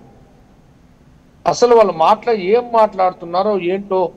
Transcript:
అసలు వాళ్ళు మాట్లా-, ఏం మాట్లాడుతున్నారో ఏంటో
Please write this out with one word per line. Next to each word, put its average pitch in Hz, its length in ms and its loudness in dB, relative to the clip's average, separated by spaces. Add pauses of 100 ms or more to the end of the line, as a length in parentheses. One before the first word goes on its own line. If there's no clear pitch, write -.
(1500)
అసలు 240 280 2
వాళ్ళు 202 180 4
మాట్లా-, 202 420 0
ఏం 220 380 -2
మాట్లాడుతున్నారో 190 840 -2
ఏంటో 185 580 -4